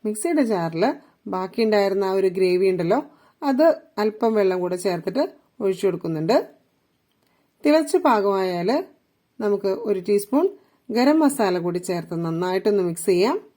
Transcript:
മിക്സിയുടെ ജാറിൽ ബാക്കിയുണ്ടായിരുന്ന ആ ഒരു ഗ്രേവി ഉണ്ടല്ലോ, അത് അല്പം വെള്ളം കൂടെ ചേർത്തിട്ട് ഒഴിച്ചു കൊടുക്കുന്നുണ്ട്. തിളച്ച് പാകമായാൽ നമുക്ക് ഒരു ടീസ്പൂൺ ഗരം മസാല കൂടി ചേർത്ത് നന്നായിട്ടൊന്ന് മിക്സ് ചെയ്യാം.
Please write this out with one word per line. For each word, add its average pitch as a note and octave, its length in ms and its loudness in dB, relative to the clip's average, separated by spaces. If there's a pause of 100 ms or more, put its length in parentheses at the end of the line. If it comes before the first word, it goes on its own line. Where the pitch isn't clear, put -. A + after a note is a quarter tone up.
മിക്സിയുടെ C#4+ 460 -2
ജാറിൽ E3 340 -2 (480)
ബാക്കിയുണ്ടായിരുന്ന G3 760 0
ആ - 80 0
ഒരു F#3+ 180 2
ഗ്രേവി F#3 360 2
ഉണ്ടല്ലോ, F3 260 0 (500)
അത് C4+ 160 4 (380)
അല്പം A3 360 0
വെള്ളം F#3 260 2
കൂടെ F3+ 200 -4
ചേർത്തിട്ട് F#3 380 -2 (400)
ഒഴിച്ചു F#3+ 240 -2
കൊടുക്കുന്നുണ്ട്. E3 500 -2 (1300)
തിളച്ച് D#4 420 2
പാകമായാൽ F#3+ 640 0 (760)
നമുക്ക് G3+ 280 -2 (160)
ഒരു F#3+ 220 -2
ടീസ്പൂൺ C4 360 2 (520)
ഗരം C#4+ 260 4
മസാല G3+ 420 2
കൂടി F3 220 -4
ചേർത്ത് E3+ 380 -4
നന്നായിട്ടൊന്ന് F#3 640 0
മിക്സ് - 200 -6
ചെയ്യാം. F#3+ 260 2 (200)